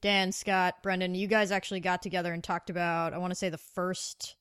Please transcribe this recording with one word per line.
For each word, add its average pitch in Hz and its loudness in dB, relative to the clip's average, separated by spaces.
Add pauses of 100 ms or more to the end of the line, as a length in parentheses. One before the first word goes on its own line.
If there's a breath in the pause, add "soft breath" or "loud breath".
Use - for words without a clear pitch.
Dan, 196 4
Scott, 185 2
Brendan, 185 0
you 190 -2
guys 208 4
actually 190 -2
got 180 0
together 175 -2
and 170 -6
talked 175 -4
about, 170 0
I - -4
wanna 180 -2
say, 190 -2
the 156 -4
first - -6